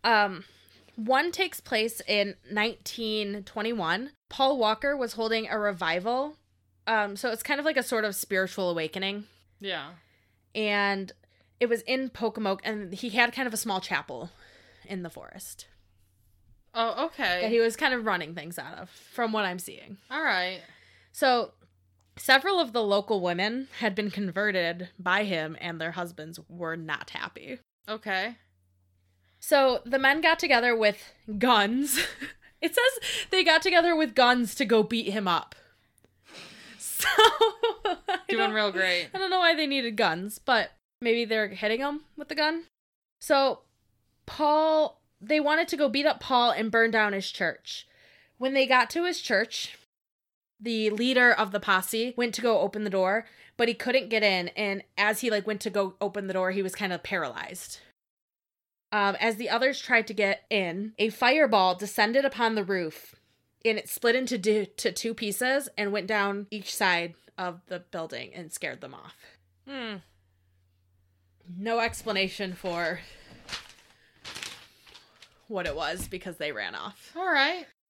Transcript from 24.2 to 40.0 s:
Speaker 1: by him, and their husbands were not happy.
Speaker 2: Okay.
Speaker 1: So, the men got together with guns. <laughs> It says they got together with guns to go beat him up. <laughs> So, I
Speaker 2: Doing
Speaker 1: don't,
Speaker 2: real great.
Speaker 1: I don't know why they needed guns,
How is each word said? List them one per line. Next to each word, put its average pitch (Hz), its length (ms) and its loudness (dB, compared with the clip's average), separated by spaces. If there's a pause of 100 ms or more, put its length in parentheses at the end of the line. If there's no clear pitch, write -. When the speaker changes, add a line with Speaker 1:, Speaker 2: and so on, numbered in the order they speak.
Speaker 1:
by 185 260 0
him, 160 380 -4
and 170 180 -8
their 165 120 -4
husbands 170 480 -10 (100)
were 170 260 -6
not 160 360 -8
happy. - 480 -10 (280)
Speaker 2:
Okay. 214 500 -6 (1000)
Speaker 1:
So, 269 460 4
the 254 140 0
men 269 220 2
got 330 180 4
together 247 360 4
with 214 220 4 (400)
guns. 247 680 4
<laughs> - 100 -10 (480)
It - 120 0
says 494 340 2 (220)
they 370 120 4
got 330 200 6
together 349 320 4
with 311 180 0
guns 254 400 4
to 269 120 0
go 220 180 6
beat 233 260 -2
him 202 180 -2
up. 170 320 -2
<laughs> - 1160 -20
So, - 300 -4 (800)
I 359 320 -2 (100)
Speaker 2:
Doing 226 100 2 (100)
Speaker 1:
don't, 214 40 -2
Speaker 2:
real 214 180 2
great. 180 440 0
Speaker 1:
I - 20 -4
don't 381 140 -2
know 370 80 2
why 339 160 6
they 302 100 0
needed 247 320 -2
guns, 190 400 0